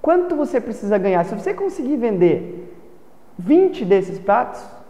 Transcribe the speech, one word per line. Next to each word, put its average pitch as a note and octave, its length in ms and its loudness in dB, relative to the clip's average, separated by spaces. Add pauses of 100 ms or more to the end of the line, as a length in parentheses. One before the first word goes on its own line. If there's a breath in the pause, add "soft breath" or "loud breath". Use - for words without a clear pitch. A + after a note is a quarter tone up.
Quanto F4 360 2
você C#4+ 240 0
precisa G#3 380 -2
ganhar? F#3 260 2
Se F3 100 -8
você F#4+ 200 -4
conseguir E4+ 420 -4
vender F#3 760 0 (640)
vinte D4 460 2
desses F3+ 340 0
pratos - 440 0 (280)